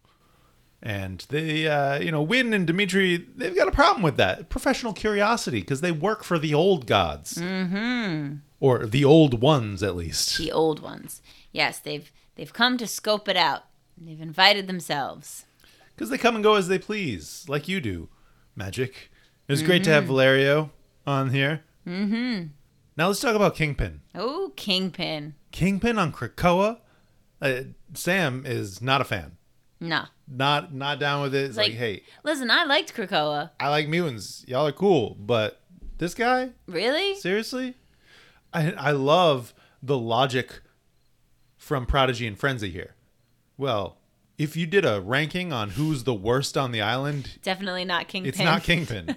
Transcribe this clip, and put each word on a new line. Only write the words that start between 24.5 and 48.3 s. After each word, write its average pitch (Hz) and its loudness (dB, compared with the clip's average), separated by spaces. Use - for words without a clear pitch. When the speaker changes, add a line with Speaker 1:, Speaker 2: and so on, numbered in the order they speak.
Speaker 2:
Kingpin. 160 -4
Speaker 1:
Kingpin 196 0
on 160 0
Krakoa? 180 0
Uh, 131 0
Sam 151 0
is 110 -6
not 135 2
a 123 0
fan. 78 -8
Speaker 2:
No. 165 -4
Speaker 1:
Not, 147 -2
not 139 -6
down 143 0
with 135 -4
it. 139 2
It's 139 -2
Speaker 2:
It's 123 -10
Speaker 1:
like, 214 2
Speaker 2:
like, 113 -8
Speaker 1:
"Hey." 110 -4
Speaker 2:
"Listen, 269 -2
I 254 2
liked 302 0
Krakoa." 156 -2
Speaker 1:
"I 135 -2
like 147 2
mutants. 147 -4
Y'all 131 2
are 143 0
cool. 135 2
But 107 0
this 175 -4
guy? 254 0
Speaker 2:
Really? 285 -2
Speaker 1:
Seriously?" 247 -4
I, 165 0
I 143 -2
love 143 4
the 135 -2
logic 120 0
from 135 -4
Prodigy 127 2
and 101 -8
Frenzy 117 -2
here. 85 -12
Well, 113 -2
if 151 -4
you 170 -2
did 190 4
a 107 2
ranking 151 -2
on 104 -2
who's 135 -2
the 127 0
worst 117 0
on 135 -2
the 113 -2
island, 131 -2
Speaker 2:
Definitely 190 -4
not 175 -2
Kingpin. 185 -6
Speaker 1:
it's 156 -6